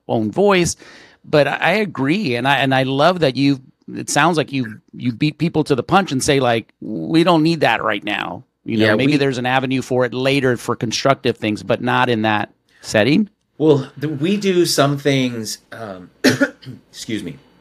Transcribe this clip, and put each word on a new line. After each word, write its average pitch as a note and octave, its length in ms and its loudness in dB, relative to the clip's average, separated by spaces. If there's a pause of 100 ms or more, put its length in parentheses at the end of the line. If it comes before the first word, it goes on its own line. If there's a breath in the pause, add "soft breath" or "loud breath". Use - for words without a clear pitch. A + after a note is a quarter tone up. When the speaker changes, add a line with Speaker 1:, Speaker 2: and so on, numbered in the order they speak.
Speaker 1:
own G#2+ 240 -2
voice, F#3 420 2 (500 loud breath)
but D3 220 2
I, C#3+ 100 -2
I - 160 0
agree. E3 600 -2
And A#2+ 140 -2
I, C#3 100 4
and C3 160 2
I C3 100 2
love D3 360 0
that C3+ 160 2
you, C#3 240 2 (340)
it A#2+ 140 -10
sounds D#3 300 2
like C#3 140 -2
you, A#2 280 -6 (140)
you B2 180 -4
beat D3 260 -2
people D#3 260 0
to D3 100 0
the A#2+ 80 0
punch F3+ 300 0
and C3 120 -2
say, C#3 160 2
like, A#2+ 400 0
"We D#3+ 440 0
don't E3 180 4
need E3 180 2
that A#2+ 220 2
right G#2 200 -2
now." G2 420 -8 (220)
You A2+ 120 -2
know, G#2+ 80 4
Speaker 2:
Yeah, G#2+ 80 2
Speaker 1:
maybe C3 180 2
Speaker 2:
we D3 60 4
Speaker 1:
there's C3+ 180 0
an A#2+ 80 -6
avenue B2+ 380 -2
for B2+ 240 0
it A#2 80 -6
later C3 420 2
for A#2 180 -4
constructive B2 640 0
things, G#2+ 260 -4
but G#2 200 -2
not B2 260 0
in A2+ 140 0
that G#2+ 280 0 (300 soft breath)
setting. D3 480 2 (300)
Speaker 2:
Well, C#3+ 360 2
the, C#3+ 140 -8
we D#3+ 300 -2
do F#3 260 2
some C#3+ 320 0
things, B2+ 640 -2 (120)
um, G2 460 -14
<clears throat> - 720 -2
excuse G#2+ 340 -8
me. D#2+ 140 -12 (240)